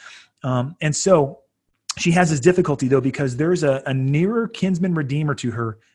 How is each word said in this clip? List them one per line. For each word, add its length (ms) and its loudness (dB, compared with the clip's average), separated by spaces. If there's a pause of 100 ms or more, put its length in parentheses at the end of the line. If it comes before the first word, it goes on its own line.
(440)
Um, 380 -2
and 120 0
so 460 2 (580)
she 140 0
has 180 4
this 120 -2
difficulty, 480 2
though, 100 4
because 380 -2
there's 260 0
a, 220 0
a 80 -2
nearer 560 0
kinsman 460 -2
redeemer 400 -2
to 160 -4
her 280 -6 (160)